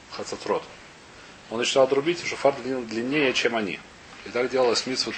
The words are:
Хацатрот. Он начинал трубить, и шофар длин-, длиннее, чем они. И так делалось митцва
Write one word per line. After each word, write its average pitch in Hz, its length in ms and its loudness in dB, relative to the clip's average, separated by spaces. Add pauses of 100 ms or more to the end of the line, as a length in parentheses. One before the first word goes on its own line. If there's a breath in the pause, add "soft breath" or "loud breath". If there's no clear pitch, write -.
(120)
Хацатрот. - 520 -4 (880 loud breath)
Он 110 80 -6
начинал 131 300 6
трубить, 143 360 0
и - 40 -8
шофар - 260 2 (100)
длин-, 127 220 -4
длиннее, 123 480 0
чем 117 220 2
они. 98 240 -2 (460)
И 101 40 -12
так 120 200 0
делалось 123 360 2
митцва 127 320 -2